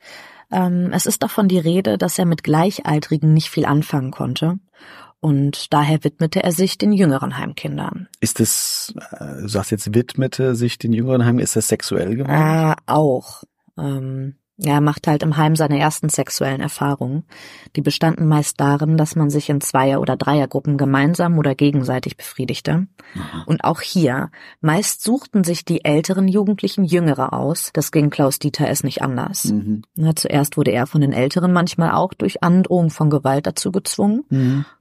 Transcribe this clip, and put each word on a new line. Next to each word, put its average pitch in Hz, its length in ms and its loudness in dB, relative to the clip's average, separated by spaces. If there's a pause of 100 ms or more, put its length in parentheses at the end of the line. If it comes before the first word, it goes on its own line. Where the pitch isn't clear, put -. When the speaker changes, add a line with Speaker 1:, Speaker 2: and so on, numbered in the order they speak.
(500)
Speaker 1:
Ähm, 180 420 0
es - 140 -2
ist - 160 -2
davon - 240 0
die 185 140 4
Rede, 190 360 2
dass 180 220 -2
er 185 60 2
mit 170 180 0
Gleichaltrigen 156 880 2
nicht 156 180 2
viel 147 160 0
anfangen 143 440 0
konnte. 151 480 -2 (600)
Und 143 520 0
daher 151 320 2
widmete 160 380 -2
er 175 100 0
sich 185 240 0
den 208 160 2
jüngeren 135 460 2
Heimkindern. 147 720 -8 (120)
Speaker 2:
Ist - 200 -2
das, - 520 -2 (200)
äh, 71 280 -12
du 104 80 -8
sagst 101 220 -4
jetzt, 104 240 -4
widmete 127 600 0
sich 120 220 -2
den 117 160 -2
jüngeren 127 320 2
Heim, 120 140 2
ist 101 180 -2
das 110 120 0
sexuell 98 480 -2
gemeint? 139 220 0
Speaker 1:
Ah, 160 460 2
auch. 143 580 0 (360)
Ähm, 135 560 -6 (220)
ja, 147 180 0
er 147 60 4
macht 147 280 0
halt 151 160 2
im 156 120 0
Heim 156 200 4
seine 147 240 2
ersten 156 280 0
sexuellen 135 520 -4
Erfahrungen. 143 640 -4 (500)
Die 151 60 -2
bestanden 160 480 0
meist 151 320 0
darin, 143 360 2
dass 156 200 0
man 151 120 2
sich 147 220 -2
in 139 100 0
Zweier- 135 400 2
oder 131 160 0
Dreiergruppen 139 640 0
gemeinsam 147 600 2
oder 143 180 2
gegenseitig 131 600 0
befriedigte. 139 680 -4 (300)
Speaker 2:
Aha. - 300 -12
Speaker 1:
Und - 180 -2
auch 160 160 0
hier, 135 500 0 (300)
meist 160 420 0
suchten 220 400 0
sich 170 220 -2
die 165 200 -2
älteren 156 440 2
Jugendlichen 196 560 0
Jüngere 151 480 2
aus. 135 400 -2
Das - 180 -2
ging 147 200 4
Klaus 139 280 0
Dieter 147 300 -2
S. - 160 -2
nicht 127 180 -4
anders. 135 440 -4
Speaker 2:
Mhm. 107 360 -2 (140)
Speaker 1:
Na, 160 180 2
zuerst - 420 0
wurde 143 140 2
er 120 160 0
von 156 140 0
den 143 120 4
Älteren 175 400 2
manchmal 175 380 2
auch - 240 -2
durch - 300 -4
Androhung 175 460 4
von 156 200 2
Gewalt 143 380 0
dazu 185 240 -4
gezwungen. 208 560 0
Speaker 2:
Mhm. 135 360 0 (160)